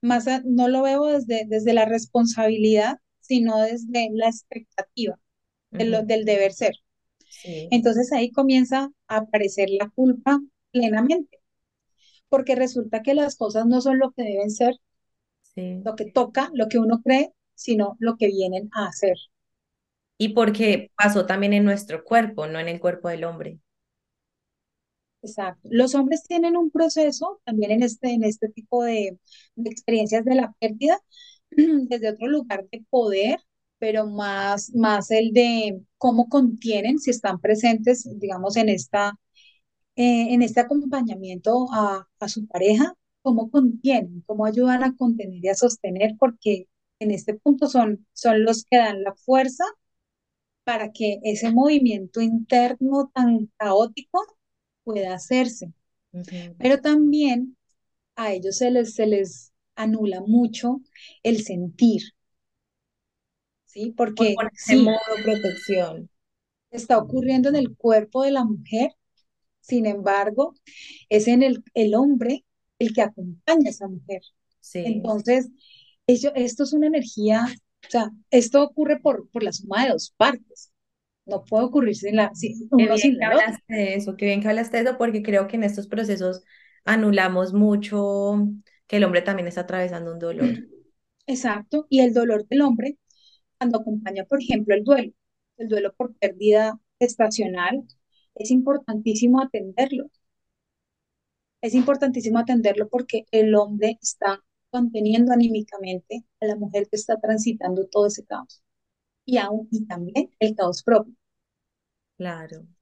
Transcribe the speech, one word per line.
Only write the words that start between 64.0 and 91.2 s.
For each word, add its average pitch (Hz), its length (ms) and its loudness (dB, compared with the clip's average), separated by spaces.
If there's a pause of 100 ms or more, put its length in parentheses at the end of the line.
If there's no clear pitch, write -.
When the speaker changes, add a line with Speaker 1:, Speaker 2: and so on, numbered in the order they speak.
Speaker 2:
Por 220 200 2
Speaker 1:
Porque - 0 -
Speaker 2:
ponerse - 380 -4
en 262 80 8
Speaker 1:
sí, - 20 8
Speaker 2:
modo 220 400 0
protección. 185 880 -4 (600)
Speaker 1:
está 233 280 0
ocurriendo 254 500 0
en 285 80 2
el 262 200 -2
cuerpo 220 460 2
de 277 100 0
la 262 120 0
mujer, 214 480 -4 (680)
sin 233 260 -2
embargo, 202 680 -2 (560)
es 214 180 4
en 247 160 6
el, 247 200 0 (100)
el 214 200 2
hombre 254 500 2 (340)
el 226 160 -2
que 226 80 2
acompaña 208 640 0
a - 20 -4
esa 196 180 -12
mujer. 185 340 -12 (380)
Speaker 2:
Sí. - 220 -10
Speaker 1:
Entonces, 220 680 -2 (580)
ello-, 247 280 4
esto 247 280 -2
es - 80 -6
una 302 160 2
energía, 226 580 0 (400)
o - 40 -20
sea, 220 200 -2 (200)
esto 254 340 6
ocurre 294 360 -2
por, 254 300 -2
por 233 140 -6
la 185 80 -4
suma 190 320 -4
de 254 80 0
dos - 240 -6
partes. - 560 0 (540)
No 190 180 -6
puede 226 220 0
ocurrir 240 300 2
sin 208 200 -4
la, 208 180 2
sin 202 420 -10
Speaker 2:
Qué 226 100 8
Speaker 1:
uno 214 40 2
Speaker 2:
bien 220 80 4
Speaker 1:
sin 254 200 4
Speaker 2:
que 220 80 -2
Speaker 1:
la 233 120 4
otra. 330 200 0
Speaker 2:
hablaste - 160 -12
de 196 200 -2
eso, 202 220 -6
qué 202 100 -2
bien 202 160 0
que 214 60 -2
hablaste 226 300 -2
de 226 60 0
eso, 254 140 -2
porque 220 240 -2
creo 202 260 0
que 233 80 -6
en 226 80 -2
estos 202 240 -4
procesos 185 540 -4 (420)
anulamos 190 720 2
mucho 202 800 0 (500)
que 208 120 -2
el 202 60 4
hombre 175 180 2
también 185 260 -4
está 175 140 -8
atravesando 180 500 -6
un 170 60 -12
dolor. 226 420 -4
Speaker 1:
<clears throat> - 680 -20